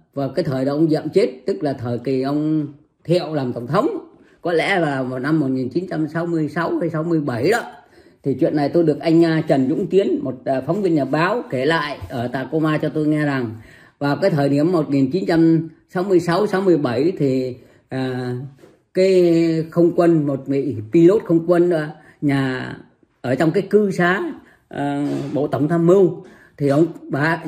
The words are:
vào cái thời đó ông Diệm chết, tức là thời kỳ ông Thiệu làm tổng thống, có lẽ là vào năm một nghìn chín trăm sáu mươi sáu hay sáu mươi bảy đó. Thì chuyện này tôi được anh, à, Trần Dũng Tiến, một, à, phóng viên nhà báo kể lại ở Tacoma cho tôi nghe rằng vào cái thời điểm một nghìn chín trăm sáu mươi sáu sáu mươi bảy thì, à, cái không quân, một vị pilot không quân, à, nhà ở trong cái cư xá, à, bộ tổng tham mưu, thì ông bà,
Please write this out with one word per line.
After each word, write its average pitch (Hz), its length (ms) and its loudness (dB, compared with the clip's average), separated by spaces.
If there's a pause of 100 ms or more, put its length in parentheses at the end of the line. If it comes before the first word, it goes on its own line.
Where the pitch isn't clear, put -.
(140)
vào 139 160 -4
cái 175 160 -4
thời 131 200 -2
đó 139 80 0
ông 156 160 2
Diệm 151 200 -2
chết, 190 200 2 (160)
tức 196 180 -4
là 139 100 -2
thời 120 240 -6
kỳ 131 240 -4
ông 147 460 -2 (360)
Thiệu 156 300 0
làm 131 200 -4
tổng 120 140 -10
thống, 196 200 0 (540)
có 175 120 -4
lẽ 165 260 0
là 143 240 -2
vào 127 160 -6
năm 151 200 0
một 139 80 0
nghìn 131 220 -2
chín 180 200 -4
trăm 156 180 -4
sáu 165 180 -6
mươi 160 240 -2
sáu 170 300 -4
hay 170 100 -2
sáu 156 140 -4
mươi 165 160 0
bảy 135 320 -2
đó. 226 100 0 (640)
Thì 139 160 0
chuyện 160 160 0
này 143 140 0
tôi 170 140 2
được 151 160 2
anh, 165 260 4
à, 160 220 2
Trần 135 220 2
Dũng 151 180 -2
Tiến, 190 360 2
một, 131 120 -6 (100)
à, 131 220 -2
phóng 180 140 -2
viên 175 140 2
nhà 151 100 0
báo 170 440 0
kể 131 160 -2
lại 147 320 -2 (120)
ở 120 180 -4
Tacoma 151 500 -2
cho 151 120 -4
tôi 151 180 -2
nghe 151 180 0
rằng 127 300 -2 (440)
vào 143 220 -2
cái 196 100 2
thời 143 180 2
điểm 147 220 2
một 156 180 0
nghìn 135 220 2
chín 190 160 -2
trăm 165 420 4 (200)
sáu 185 140 -4
mươi 190 160 2
sáu 170 280 0
sáu 190 140 -2
mươi 180 160 4
bảy 139 400 0
thì, 131 400 -2 (320)
à, 127 440 -6 (600)
cái 170 800 4
không 170 240 4
quân, 170 320 4
một 135 200 -4
vị 139 280 -2 (180)
pilot 170 300 6
không 165 240 2
quân, 175 220 4
à, 160 260 -2 (260)
nhà 135 540 -2 (460)
ở 127 140 0
trong 160 160 2
cái 190 180 0
cư 208 220 2
xá, 175 300 0 (480)
à, 143 380 -4 (260)
bộ 143 140 -2
tổng 143 200 -2
tham 170 200 2
mưu, 185 360 4 (340)
thì 143 100 -2
ông 143 180 2 (240)
bà, 160 380 -2